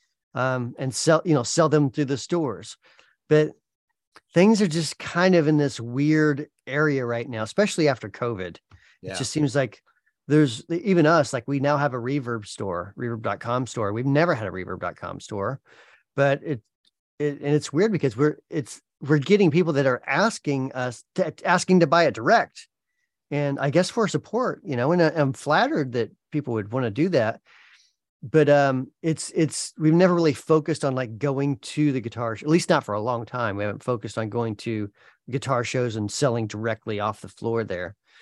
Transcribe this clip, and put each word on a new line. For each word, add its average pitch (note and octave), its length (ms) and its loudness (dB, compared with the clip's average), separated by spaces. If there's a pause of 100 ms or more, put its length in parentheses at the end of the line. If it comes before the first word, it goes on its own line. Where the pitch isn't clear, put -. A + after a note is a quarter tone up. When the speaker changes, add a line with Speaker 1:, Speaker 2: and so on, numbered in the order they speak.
(340)
Speaker 1:
um, B2+ 440 -4
and C3 160 -6
sell, D#3+ 300 4
you E3+ 100 2
know, B2+ 100 4
sell D#3 260 2
them C#3+ 200 4
through D3 160 -2
the C3+ 120 -2
stores. B2 600 -6 (520)
But D3+ 220 4 (800)
things G3+ 280 6
are G#3 60 4
just D#3 320 -4
kind F3+ 360 2
of D3+ 120 4
in D#3 100 4
this C#3+ 220 0
weird D3 680 0 (180)
area C#3 400 0
right A#2 240 -4
now, A2 140 -6
especially F3 440 0
after A#2+ 220 -2
covid. G2 480 -6 (440)
Speaker 2:
Yeah. F#2 120 -12
Speaker 1:
It F#2 40 -8
just C3 140 -6
seems C#3+ 240 0
like C3 260 -2 (460)
there's, C#3 420 2
even E3+ 360 2
us, D#3 260 4
like, A#2+ 160 -6
we C#3 140 -2
now C#3+ 160 2
have C#3 160 -2
a B2+ 40 -6
Reverb A#2+ 480 -6
store, F#2 520 -8
reverb A#2 240 -6
dot G2+ 180 -4
com A#2+ 280 -4
store. G#2 260 -4
We've A#2+ 120 -4
never D3+ 300 2
had A2 120 -6
a F2+ 40 -6
reverb F#2 300 -10
dot F2 160 -8
com F#2 240 -12
store, G#2+ 400 -8 (540)
but C#3 280 0
it, C#3 180 -6 (580)
it, C#3+ 220 -4
and C#3+ 140 2
it's - 160 -2
weird G3 220 0
because B2+ 240 -2
we're, D3+ 200 2 (120)
it's, - 320 -8 (180)
we're D3+ 200 2
getting F#3 320 4
people E3 220 2
that C3+ 120 2
are B2+ 220 0
asking C#3 680 -2
us B2+ 300 -8 (120)
to, E3+ 160 -2 (160)
asking F3+ 340 4
to E3 60 6
buy E3+ 180 4
it B2 100 2
direct. E3+ 520 0 (640)
And C#3+ 300 -2
I C#3 100 0
guess F3 220 2
for A3 160 0
support, G3+ 560 -4
you D3+ 120 -6
know, B2 160 2
and F3+ 100 4
I, D#3+ 80 6
I'm C#3+ 240 0
flattered E3 580 0
that A#2 200 -2 (200)
people C3+ 240 -4
would G#2 160 -4
wanna B2 180 -2
do D3 200 0
that. A#2 300 0 (840)
But, D3 260 4
um, C#3 420 2 (120)
it's, D#3+ 320 -4
it's, - 420 -2
we've D#3 160 4
never F3+ 220 6
really D#3+ 180 2
focused D#3+ 500 0
on, C3+ 120 -2
like, A2+ 240 -6
going C#3 400 -2
to D3+ 320 0
the C3 100 -2
guitar A2+ 340 -6
sh-, - 80 -12
at D3 60 -2
least E3+ 200 4
not D#3 140 4
for G#2 120 -6
a G#2+ 60 -4
long A#2 240 -4
time. A2+ 300 -4
We G2+ 80 -4
haven't G#2 200 -6
focused A#2 340 -6
on A2 120 -4
going A2+ 280 -4
to G#2+ 320 -6 (400)
guitar B2+ 340 -2
shows B2 320 -2
and G#2 160 -4
selling A#2 360 0
directly A2 520 -6
off G#2 220 -4
the G2 80 -16
floor A2+ 340 -4
there. F2+ 320 -8 (260)